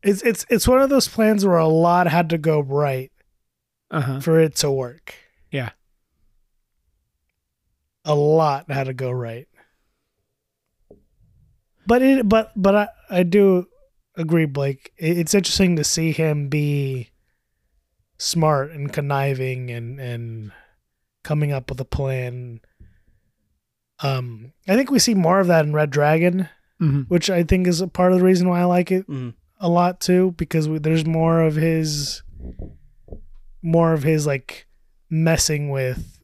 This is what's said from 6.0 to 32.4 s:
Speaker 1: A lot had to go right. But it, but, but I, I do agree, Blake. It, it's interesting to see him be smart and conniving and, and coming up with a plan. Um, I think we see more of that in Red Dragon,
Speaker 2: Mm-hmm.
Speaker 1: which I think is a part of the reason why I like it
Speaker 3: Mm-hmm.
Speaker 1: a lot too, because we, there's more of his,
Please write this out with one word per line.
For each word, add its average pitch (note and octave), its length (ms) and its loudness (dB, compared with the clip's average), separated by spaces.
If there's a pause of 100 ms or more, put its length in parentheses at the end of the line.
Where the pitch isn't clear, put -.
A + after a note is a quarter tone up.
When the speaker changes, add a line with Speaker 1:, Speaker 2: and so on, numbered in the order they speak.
Speaker 1:
A D3+ 100 0
lot D3 560 2
had C#3 160 -4
to C3 80 -8
go B2+ 180 -6
right. A#2+ 340 -8 (2500)
But A#3+ 160 2
it, C4+ 260 4
but, A3 280 2
but G3 180 2
I, G#3 140 2 (220)
I F3+ 120 0
do F#3 460 4 (480)
agree, E3 300 0
Blake. C#3 500 -6
It, E3+ 220 -2
it's E3+ 160 -2
interesting F#3 420 2
to D3+ 80 -2
see D#3+ 280 -2
him D3 360 -2
be C#3+ 640 -4 (1080)
smart D#3 540 0
and C#3+ 200 -8
conniving C3+ 800 -4
and, A#2+ 300 -12
and A#2 520 -12 (680)
coming D3+ 300 -2
up C3+ 180 -6
with B2+ 100 -10
a C3 40 -6
plan. B2 760 -8 (1400)
Um, B2 520 -8 (140)
I F#3 80 2
think C4 160 2
we C4+ 80 4
see A#3 160 2
more F#3 240 4
of F#3+ 80 4
that E3 180 4
in D3+ 80 -2
Red D3+ 180 0
Dragon, E3 580 2 (320)
Speaker 2:
Mm-hmm. C#3+ 220 2
Speaker 1:
which E3+ 280 0
I F3 140 2
think F#3 240 2
is E3+ 120 0
a F#3 60 -4
part F3+ 260 2
of F#3 60 4
the F3+ 60 4
reason F#3 240 4
why F3 120 0
I F3 40 2
like F3+ 260 2
it F#3+ 180 -2
Speaker 3:
Mm-hmm. B2+ 220 -8 (300)
Speaker 1:
a F#3 80 -2
lot F3 320 2
too, F3+ 320 2
because D#3+ 360 -2
we, D#3 120 -4
there's D#3 260 0
more E3 360 2
of D#3 120 2
his, D#3 720 -2 (1400)